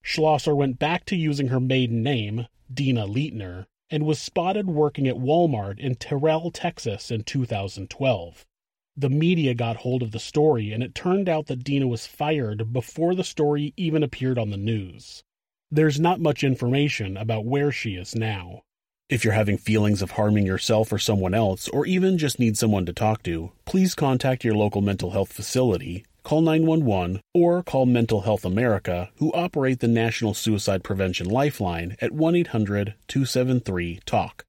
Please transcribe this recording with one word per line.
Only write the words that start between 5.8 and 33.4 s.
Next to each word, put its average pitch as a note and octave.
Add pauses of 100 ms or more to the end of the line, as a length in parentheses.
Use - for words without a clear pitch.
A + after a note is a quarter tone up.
Terrell, D#3
Texas -
in A2+
two C3
thousand G2
twelve. - (540)
The C#3
media D#3
got A#2
hold B2
of A2+
the A2
story, B2
and A#2
it B2
turned F#3
out D#3
that B2+
Dina C#3
was A#2+
fired A#2
before E3+
the F#3
story D3
even D#3+
appeared B2+
on A2
the G2+
news. G2+ (480)
There's D3+
not F3
much D3+
information B2+
about A2
where C#3+
she A#2
is F2+
now. G2+ (460)
If B2
you're A2
having G#2
feelings G#2+
of F#2+
harming G#2
yourself G#2+
or G2+
someone F#2+
else, G2+
or C#3+
even F#3
just D3+
need A2+
someone G#2
to F2+
talk G#2+
to, E2 (100)
please F#3+
contact C3
your A2+
local G#2
mental G2
health F#2+
facility, G#2+ (180)
call D#3
nine D#3+
one D#3+
one, F#2+ (120)
or F3
call C3
Mental A#2
Health G#2
America, F#2+
who -
operate C3+
the A#2+
National A2+
Suicide G2
Prevention F#2+
Lifeline G2+
at A#2+
one D#3+
eight F3
hundred G2+ (120)
two C3+
seven B2+